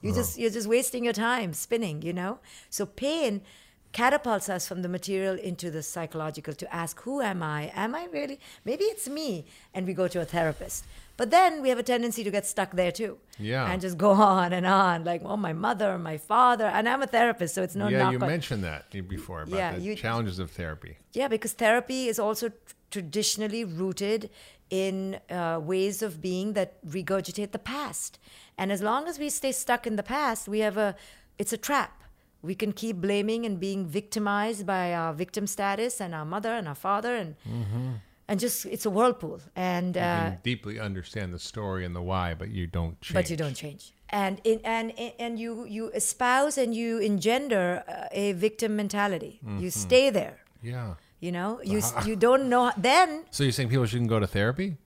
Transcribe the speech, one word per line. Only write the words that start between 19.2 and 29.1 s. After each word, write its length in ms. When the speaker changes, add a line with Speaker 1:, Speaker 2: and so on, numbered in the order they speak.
Speaker 2:
about 140
Speaker 1:
Yeah, 200
Speaker 2:
the 40
Speaker 1:
you 140
Speaker 2:
challenges 460
of 100
therapy. 480
Speaker 1:
Yeah, 140
because 260
therapy 540
is 100
also 300
tr-, 260
traditionally 720
rooted 640
in, 500
uh, 320
ways 400
of 180
being 340
that 300
regurgitate 680
the 80
past. 580
And 140
as 100
long 240
as 140